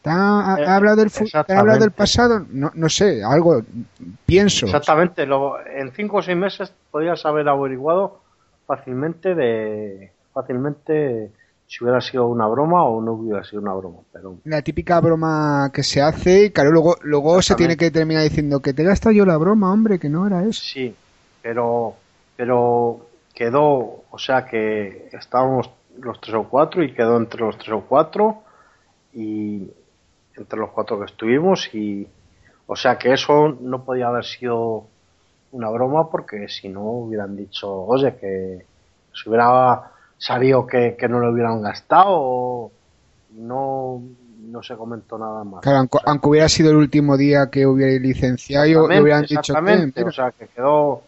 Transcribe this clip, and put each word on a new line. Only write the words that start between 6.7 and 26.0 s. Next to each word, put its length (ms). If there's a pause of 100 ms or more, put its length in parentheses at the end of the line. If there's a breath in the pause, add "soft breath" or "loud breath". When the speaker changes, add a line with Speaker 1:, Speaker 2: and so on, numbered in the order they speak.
Speaker 2:
podías 360
haber 220
averiguado 760 (440)
fácilmente 680
de, 760 (220)
fácilmente 1000 (360)
si 180
hubiera 160
sido 260
una 200
broma 360
o 180
no 120
hubiera 320
sido 160
una 120
broma, 260 (120)
pero 320
Speaker 1:
La 180
típica 380
broma 760
que 100
se 180
hace 440
y 40
claro, 220
luego, 300
luego 400
se 140
tiene 180
Speaker 2:
Exactamente. 120
Speaker 1:
que 60
terminar 320
diciendo 380
que 120
te 80
he 40
gastado 280
yo 120
la 120
broma, 340
hombre, 260
que 120
no 180
era 160
eso. 180
Speaker 2:
Sí, 320 (480)
pero, 540 (400)
pero 680 (280)
quedó, 800
o 80
sea 260
que 680
estábamos 560 (320)